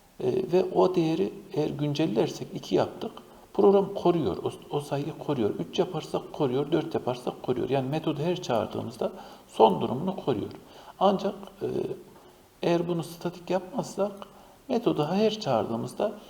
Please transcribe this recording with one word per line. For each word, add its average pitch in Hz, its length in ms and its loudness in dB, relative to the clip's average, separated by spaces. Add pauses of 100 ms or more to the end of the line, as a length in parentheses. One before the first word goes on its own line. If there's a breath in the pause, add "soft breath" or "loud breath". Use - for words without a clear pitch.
(200)
E, - 320 0
ve 185 120 6
o 185 320 4
değeri 170 380 2 (200)
eğer 151 160 0
güncellersek 147 840 0
iki - 220 -2
yaptık. 160 360 0 (420 loud breath)
Program 202 400 6
koruyor. 160 500 2
O, - 340 -6
o 147 40 0
sayıyı 143 360 -4
koruyor. 139 320 0
Üç - 300 -2
yaparsak - 540 -4
koruyor. 143 380 0
Dört 160 220 2
yaparsak - 500 -4
koruyor. - 260 0
Yani 131 200 0
metodu 151 320 -2
her 175 200 -2
çağırdığımızda 110 720 -2 (360 loud breath)
son 190 340 6
durumunu 156 340 -2
koruyor. 101 360 -2 (480 loud breath)
Ancak, 196 360 2 (260)
e, - 60 -2 (920 loud breath)
eğer 170 260 2
bunu 170 160 0
statik - 460 -8
yapmazsak 190 600 -2 (560 loud breath)
metodu 160 380 0
her 208 340 2
çağırdığımızda 127 800 0 (100)